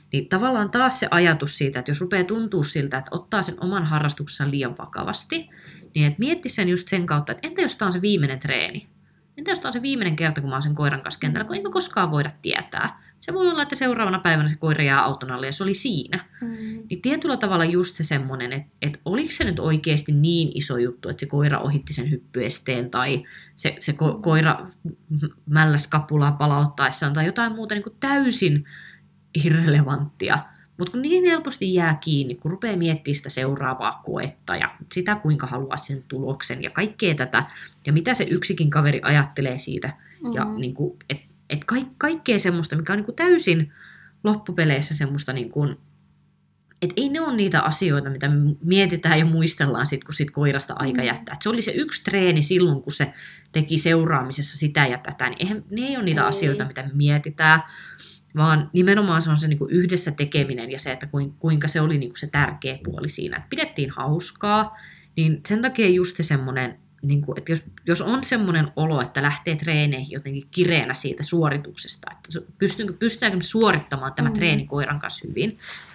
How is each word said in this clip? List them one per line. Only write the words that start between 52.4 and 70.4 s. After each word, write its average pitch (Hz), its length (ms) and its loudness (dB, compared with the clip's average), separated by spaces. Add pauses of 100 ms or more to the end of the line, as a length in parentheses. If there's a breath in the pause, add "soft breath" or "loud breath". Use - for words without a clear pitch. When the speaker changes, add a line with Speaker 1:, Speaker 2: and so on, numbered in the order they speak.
Speaker 1:
silloin, 160 400 4
kun 143 120 -8
se 139 200 -2 (380 loud breath)
teki 156 260 0
seuraamisessa 151 800 2
sitä 147 300 2
ja 123 100 -2
tätä, 127 320 -6
niin - 100 -10
eihän, 208 300 -4
ne 214 120 -6
ei 269 160 -4
oo 226 60 -2
niitä 156 180 2
Speaker 2:
Ei. 107 60 4
Speaker 1:
asioita, 139 380 0
mitä 135 180 -8
me 135 100 -6
mietitään, 151 680 4 (720 loud breath)
vaan 151 380 4
nimenomaan 185 480 4
se 160 80 0
on 151 80 6
se 156 100 2
niinku 151 180 2
yhdessä 180 460 2
tekeminen 135 600 -2
ja 135 80 -8
se, 139 120 -6
että 135 160 -8
kuin-, 143 320 -2
kuinka 156 280 2
se 156 140 0
oli 156 160 4
niinku 123 180 -4
se 147 120 -8
tärkeä 139 560 -2
puoli - 260 -6
siinä. - 280 -8
Et - 120 -14
pidettiin 269 400 -4
hauskaa, 208 880 -2 (380 loud breath)
niin 160 320 2
sen 214 140 0
takia 233 280 2
just 180 260 2
se 165 80 -2
semmonen, 131 560 -2 (220)
niinku, 143 360 2
että - 140 -6
jos, 160 120 -2 (240)
jos 165 140 2
on 247 220 0
semmonen 175 520 2
olo, 156 260 0
että 135 200 -4
lähtee 147 340 -2
treeneihin 147 560 0
jotenkin 139 400 -8